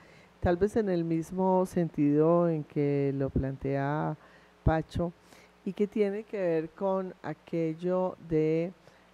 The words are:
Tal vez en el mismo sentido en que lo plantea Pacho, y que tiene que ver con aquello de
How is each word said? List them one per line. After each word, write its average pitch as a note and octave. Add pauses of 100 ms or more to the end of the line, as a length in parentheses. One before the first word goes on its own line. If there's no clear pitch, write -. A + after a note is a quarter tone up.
(420)
Tal F3
vez G3+
en G#3+
el E3+
mismo F#3
sentido D#3+
en D#3
que C#3+
lo C3+
plantea C#3 (460)
Pacho, E3+ (540)
y G3
que G#3
tiene G3+
que A3
ver E3
con F#3+
aquello E3+ (140)
de D#3+ (400)